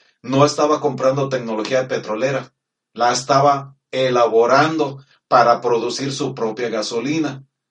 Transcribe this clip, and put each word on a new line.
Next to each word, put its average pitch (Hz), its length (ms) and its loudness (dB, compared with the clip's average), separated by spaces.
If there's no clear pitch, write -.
no 135 240 2
estaba 147 360 0
comprando 135 480 0
tecnología 113 580 -2
petrolera, 123 680 -4
la 120 200 0
estaba 139 640 0
elaborando 131 1120 2
para 120 320 4
producir 120 520 -2
su 127 220 -6
propia 113 360 -4
gasolina. 135 760 -4